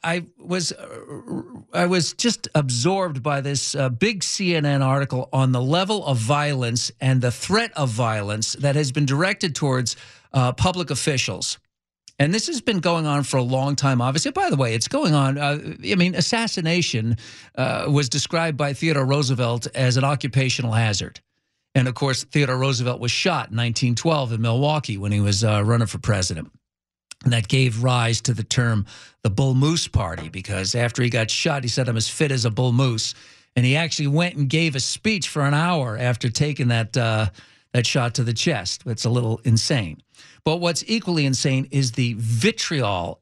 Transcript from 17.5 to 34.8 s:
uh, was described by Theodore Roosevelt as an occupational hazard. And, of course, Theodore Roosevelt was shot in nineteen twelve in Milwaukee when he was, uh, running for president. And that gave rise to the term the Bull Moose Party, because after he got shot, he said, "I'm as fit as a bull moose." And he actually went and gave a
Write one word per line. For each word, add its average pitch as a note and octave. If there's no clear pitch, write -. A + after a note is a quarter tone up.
uh, B2
was C#3+
described D#3+
by C#3+
Theodore C#3
Roosevelt B2+
as B2
an C3
occupational C3
hazard. G#2+
And, B2+
of B2
course, C3+
Theodore C3
Roosevelt B2
was A#2+
shot D#3
in A2+
nineteen A#2
twelve C#3
in A2
Milwaukee B2+
when G#2
he G#2
was, G2+
uh, G#2+
running A#2
for -
president. F#2
And B2+
that A#2
gave B2
rise A#2+
to B2
the G#2
term A2+
the A2
Bull C3
Moose D3+
Party, E2
because F#2+
after A#2+
he B2
got A2+
shot, D3
he A#2+
said, B2+
"I'm A#2
as A2
fit D3
as B2
a A#2+
bull B2
moose." A#2+
And B2
he C3
actually D#3
went E3+
and D3
gave D3+
a C3